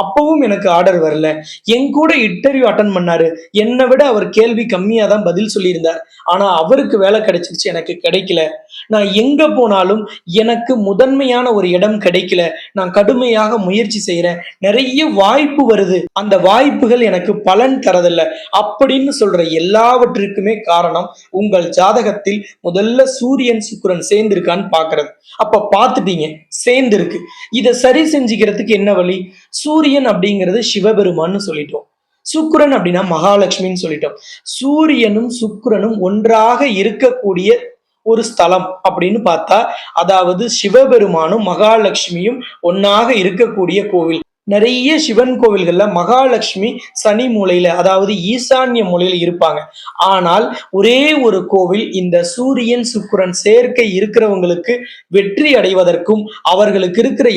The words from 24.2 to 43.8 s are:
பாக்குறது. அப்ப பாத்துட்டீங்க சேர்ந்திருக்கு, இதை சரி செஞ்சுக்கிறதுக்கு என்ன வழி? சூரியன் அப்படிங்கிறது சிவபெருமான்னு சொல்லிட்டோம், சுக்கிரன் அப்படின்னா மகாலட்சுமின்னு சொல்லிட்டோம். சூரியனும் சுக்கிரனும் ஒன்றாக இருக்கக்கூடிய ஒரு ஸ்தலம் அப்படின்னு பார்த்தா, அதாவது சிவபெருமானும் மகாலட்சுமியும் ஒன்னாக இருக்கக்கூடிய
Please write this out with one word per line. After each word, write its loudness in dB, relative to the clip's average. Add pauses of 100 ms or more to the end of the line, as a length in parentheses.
பாக்குறது. -2 (260)
அப்ப 2
பாத்துட்டீங்க 0 (300)
சேர்ந்திருக்கு, 0 (340)
இதை 0
சரி 2
செஞ்சுக்கிறதுக்கு -2
என்ன 0
வழி? 0 (380)
சூரியன் 0
அப்படிங்கிறது 0
சிவபெருமான்னு 0
சொல்லிட்டோம், -10 (420)
சுக்கிரன் 0
அப்படின்னா -2
மகாலட்சுமின்னு 0
சொல்லிட்டோம். -6 (340)
சூரியனும் 0
சுக்கிரனும் -4
ஒன்றாக 2
இருக்கக்கூடிய 0 (560)
ஒரு 2
ஸ்தலம் 0 (160)
அப்படின்னு -2
பார்த்தா, 2 (340)
அதாவது 2
சிவபெருமானும் 2
மகாலட்சுமியும் 0 (220)
ஒன்னாக 2
இருக்கக்கூடிய 0